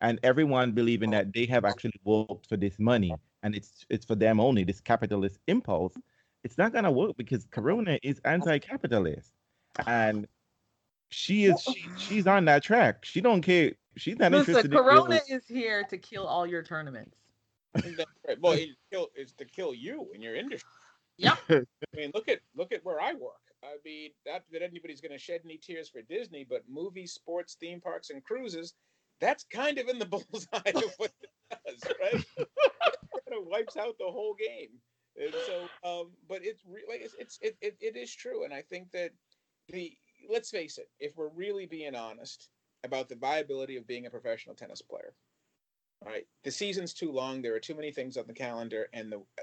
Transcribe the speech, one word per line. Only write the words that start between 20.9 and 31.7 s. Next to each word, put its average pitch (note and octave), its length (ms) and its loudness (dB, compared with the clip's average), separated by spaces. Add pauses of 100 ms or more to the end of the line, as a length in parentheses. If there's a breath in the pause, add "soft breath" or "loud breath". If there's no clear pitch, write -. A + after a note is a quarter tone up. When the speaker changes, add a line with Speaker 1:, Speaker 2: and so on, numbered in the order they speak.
Speaker 2:
Yep. F#3 280 4
Speaker 1:
<laughs> - 60 -4
Speaker 3:
I C#3+ 460 0
mean, D3 180 -8
look A3 140 -4
at, - 120 0 (160)
look F3 160 -6
at G3+ 120 -6
where E3 160 -6
I A#3 140 -4
work. B2 260 -14 (240)
I D3 200 -14
mean, D3+ 260 -16 (140)
not F3 180 -10 (100)
that E3 100 -10
anybody's E3+ 380 -12
gonna C#3+ 180 -14
shed E3+ 260 -10
any D#3+ 120 -18
tears D#3+ 320 -14
for A#2+ 140 -18
Disney, D#3+ 460 -10
but B2+ 200 -6
movies, F3+ 440 -12
sports, - 480 -10
theme F3 200 -12
parks, E3+ 300 -10
and C#3 120 -16
cruises, G3 520 -10 (460)
that's A#3+ 240 0
kind C#4 340 -4
of B3 100 -4
in B3+ 100 -4
the A3 60 -6
<laughs> - 20 -4
bullseye G3 580 -6
of G#3 340 0
what - 220 -4
it - 100 -20 (200)
does, B2 320 -14 (180)